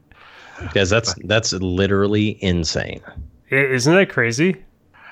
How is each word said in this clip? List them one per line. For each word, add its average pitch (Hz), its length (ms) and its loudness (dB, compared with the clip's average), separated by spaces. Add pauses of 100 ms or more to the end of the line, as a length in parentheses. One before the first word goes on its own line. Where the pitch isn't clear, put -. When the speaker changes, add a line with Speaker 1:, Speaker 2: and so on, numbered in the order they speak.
(720)
Speaker 1:
Guys, 98 180 2
that's, 113 240 0 (100)
that's 107 280 0
literally 98 880 0
insane. 87 580 -2 (520)
Speaker 2:
I, - 40 2
isn't 135 380 2
that 190 160 4
crazy? 127 540 0 (480)